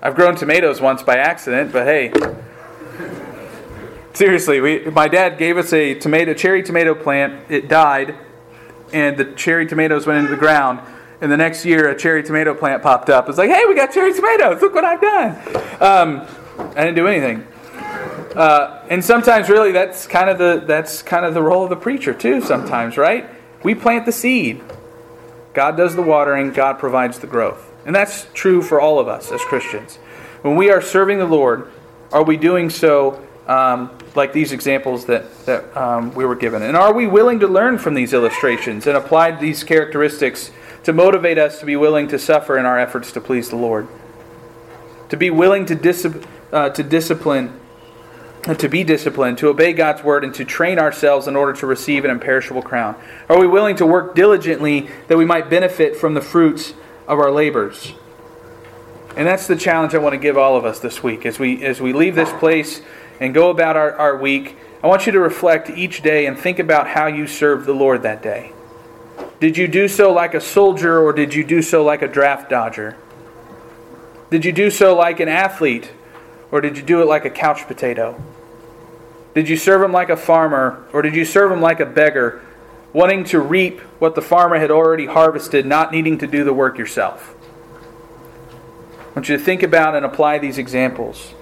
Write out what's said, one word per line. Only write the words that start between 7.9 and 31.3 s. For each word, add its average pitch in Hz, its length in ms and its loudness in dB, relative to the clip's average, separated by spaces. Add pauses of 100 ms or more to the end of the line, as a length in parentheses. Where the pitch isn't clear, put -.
and 147 240 0
the 139 100 -2
cherry 165 420 -2
tomatoes 156 400 0
went 151 100 2
into 147 140 0
the 147 60 -6
ground. 139 420 2 (420)
And 151 100 -2
the 147 60 2
next 165 280 0
year, 160 220 4
a 139 80 0
cherry 160 280 0
tomato 156 320 -2
plant 139 260 -4
popped 131 300 2
up. 127 180 4
It's 131 80 -6
like, 202 140 4
"Hey, 381 160 4
we 392 80 4
got 269 180 0
cherry 381 180 2
tomatoes. 381 480 2
Look 392 140 2
what 330 100 0
I've 349 180 0
done." 392 340 0 (440)
Um, 170 480 2 (480)
I 147 80 -2
didn't 165 120 -2
do 170 120 2
anything. 135 380 -2 (880)
Uh, 151 540 2
and 175 160 -2
sometimes, 226 440 4
really, 208 220 6
that's 185 360 -2
kind 185 240 2
of 180 80 -2
the, 175 260 2
that's 156 380 -2
kind 175 220 -2
of 160 100 -2
the 165 80 0
role 175 200 2
of 180 60 -4
the 180 60 -2
preacher, 233 380 -4
too, 247 280 -2
sometimes, 120 560 -4
right? 175 320 0 (320)
We 214 140 0
plant 233 320 -2
the 233 40 -2
seed. 226 520 -2 (880)
God 147 240 0
does 170 180 2
the 180 60 -2
watering. 143 500 0
God 135 280 0
provides 127 400 -2
the - 80 -16
growth. - 440 -4 (140)
And 160 100 -4
that's 202 380 -2
true 180 280 2
for 156 180 0
all 151 200 4
of 117 80 0
us - 240 -10
as 120 100 -6
Christians. - 540 -8 (480)
When 143 120 0
we 196 140 4
are 190 120 4
serving 196 360 0
the 185 80 -2
Lord, 139 460 0 (400)